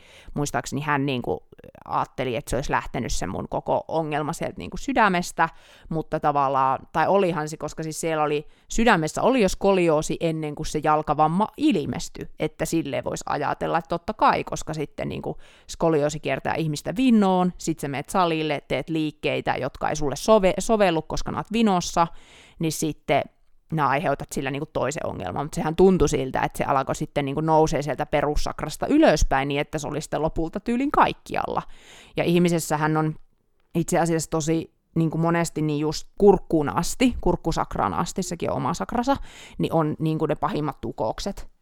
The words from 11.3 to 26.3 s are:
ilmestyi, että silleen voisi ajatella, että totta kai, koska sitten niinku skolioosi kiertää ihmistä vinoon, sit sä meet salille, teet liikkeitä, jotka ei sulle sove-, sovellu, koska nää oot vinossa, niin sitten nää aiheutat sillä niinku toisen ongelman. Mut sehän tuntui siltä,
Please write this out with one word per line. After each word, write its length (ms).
ilmestyi, 720
että 240
silleen 400
voisi 220
ajatella, 520
että 100
totta 260
kai, 300
koska 300
sitten 340
niinku 280
skolioosi 520
kiertää 340
ihmistä 440
vinoon, 600
sit 220
sä 80
meet 220
salille, 580
teet 200
liikkeitä, 680
jotka 320
ei 80
sulle 200
sove-, 420
sovellu, 440
koska 300
nää 60
oot 140
vinossa, 540
niin 140
sitten 500
nää 160
aiheutat 440
sillä 180
niinku 160
toisen 400
ongelman. 400
Mut 80
sehän 220
tuntui 320
siltä, 320